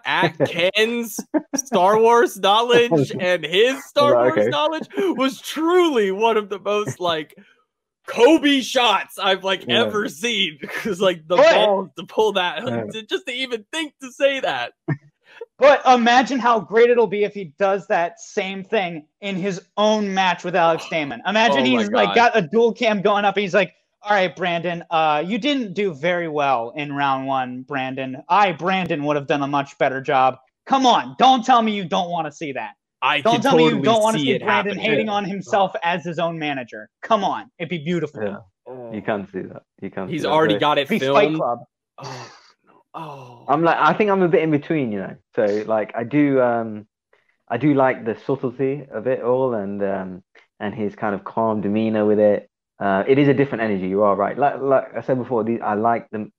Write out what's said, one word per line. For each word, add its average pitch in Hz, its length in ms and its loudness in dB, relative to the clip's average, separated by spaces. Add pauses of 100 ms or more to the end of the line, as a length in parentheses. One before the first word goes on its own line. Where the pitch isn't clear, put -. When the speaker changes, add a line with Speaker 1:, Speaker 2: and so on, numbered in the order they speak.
Speaker 1:
at 160 320 -2
Speaker 2:
<laughs> 143 80 2
Speaker 1:
Ken's 214 720 -2 (380)
Star 202 420 2
Wars 233 400 4
knowledge 220 800 2
Speaker 2:
<laughs> - 20 -8
Speaker 1:
and 180 260 0
his 226 420 2
Star 285 280 2
Speaker 2:
Right, 240 120 4
Speaker 1:
Wars - 120 2
Speaker 2:
okay. 214 100 2
Speaker 1:
knowledge 302 380 -2 (100)
was 269 440 -2
truly 320 720 0
one 220 240 2
of 208 140 -2
the 196 100 -8
most, 208 400 -4
like, 160 340 -4 (720)
Kobe 277 540 4
shots 214 580 0
I've, 190 260 0
like, 190 220 -4
Speaker 2:
Yeah. 208 200 2
Speaker 1:
ever 214 240 -4
seen. 190 500 -4
<laughs> 208 80 -14
'Cause, 190 320 -6
like, 175 260 0
the 175 100 0
Speaker 3:
But 302 180 8
Speaker 1:
balls 196 420 2
to - 80 -14
pull 214 300 0
that, 175 280 -2
Speaker 2:
Yeah. 233 300 -6
Speaker 1:
to, 220 140 -10
just - 200 -8
to 262 60 -8
even 247 400 -6
think 320 300 -8
to 254 100 -16
say 277 280 0
that. 131 320 -4 (840)
Speaker 3:
But 262 280 6
imagine 247 520 4
how 226 220 2
great 226 300 4
it'll 233 160 4
be 208 180 -2
if 202 80 -4
he 196 260 -12
does 196 280 0
that 175 340 -2
same 190 440 -8
thing 175 420 -4 (140)
in 196 160 -6
his 185 260 -4 (140)
own 208 360 2
match 185 320 0
with 175 120 -4
Alex 165 300 2
Speaker 1:
<sighs> - 40 -16
Speaker 3:
Damon. 139 360 -6
Imagine 226 400 2
Speaker 1:
Oh - 40 2
my 247 120 2
Speaker 3:
he's, 208 80 -2
like, 214 240 2
Speaker 1:
God. 190 200 4
Speaker 3:
got - 20 0
a 214 60 2
dual 220 320 2
cam 214 280 -2
going 202 220 2
up. 196 140 0
He's 190 160 -2
like, 190 180 2 (300)
"All 208 120 0
right, 185 200 2
Brandon, 170 560 -4
uh, 156 360 2
you 220 120 -4
didn't 247 360 -2
do 190 200 -2
very 170 340 -2
well 135 480 0
in 147 160 -6
round 139 340 -2
one, 131 360 -4
Brandon. 131 640 -8
I, 190 240 4
Brandon, 170 520 -2
would 147 120 0
have 139 120 -4
done 143 140 0
a 139 40 -2
much 139 320 -4
better 135 220 0
job. 131 360 2 (300)
Come 269 200 2
on, 240 320 2
don't 254 260 4
tell 240 180 4
me 220 120 -2
you 202 140 -6
don't 185 220 -2
wanna 156 220 -4
see 147 200 -10
that. 110 200 -8 (300)
Speaker 1:
I 143 180 2
Speaker 3:
Don't 226 140 2
Speaker 1:
can - 80 0
Speaker 3:
tell 262 160 4
me - 60 6
you - 60 4
Speaker 1:
totally 226 140 -2
Speaker 3:
don't 220 180 4
wanna 220 160 2
Speaker 1:
see 147 60 -2
Speaker 3:
see 131 80 0
Speaker 1:
it 123 100 -2
Speaker 3:
Brandon 202 360 -2
Speaker 1:
happening. 214 120 -2
Speaker 3:
hating 220 200 0
on 202 160 -2
himself 190 460 -2 (100)
as 170 220 -2
his 170 140 -8
own 170 200 -4
manager. 127 500 -8 (140)
Come 208 200 0
on, 127 360 -4
it'd 170 100 -8
be 175 100 -6
beautiful." 151 440 -4
Speaker 2:
Yeah. 117 680 -12
You 107 100 -8
can 101 280 -6
see 95 120 -8
that. - 200 -14 (200)
You 98 80 -10
can 95 180 -10
Speaker 1:
He's 151 140 -6
Speaker 2:
see - 40 -4
that. - 60 -2
Speaker 1:
already 156 220 2
Speaker 2:
So 101 60 -2
Speaker 1:
got 147 180 2
it 139 100 -2
Speaker 3:
Be - 100 -4
Fight 131 140 -2
Speaker 1:
filmed. 147 240 2
Speaker 3:
Club. 127 220 -4 (400)
Speaker 1:
Oh, 131 320 -16 (360)
no. - 60 -20 (220)
Oh. 139 520 -16
Speaker 2:
I'm 147 160 0
like, 160 160 2
I 151 140 4
think 208 180 0
I'm 196 120 2
a 180 60 4
bit 160 140 2
in 160 80 0
between, 147 400 -2
you 104 100 -6
know. 85 140 -10 (220)
So, 107 300 0
like, 107 280 -2
I 117 100 -6
do, 139 360 2
um, 113 460 -2 (600)
I 117 120 -4
do 147 160 2
like 131 320 0
the 107 180 -4
subtlety 135 640 -4
of 110 160 -8
it 131 140 0
all, 127 320 0
and, 101 300 -6
um, 95 400 -6 (380)
and 101 140 -6
his 104 200 -6
kind 104 200 -4
of 95 100 -10
calm 110 360 -2
demeanor 107 460 0
with 104 120 4
it. 104 300 2 (320)
Uh, 98 260 0
it 135 120 4
is 143 100 4
a 139 60 4
different 123 300 0
energy. 95 220 -2
You 98 160 0
are 101 140 4
right. 98 220 -2
Like, 131 240 0
like 135 340 0
I 117 60 -8
said 131 160 -2
before, 120 260 -2
the, 117 160 -2
I 107 140 -2
like 113 360 0
the 107 280 -8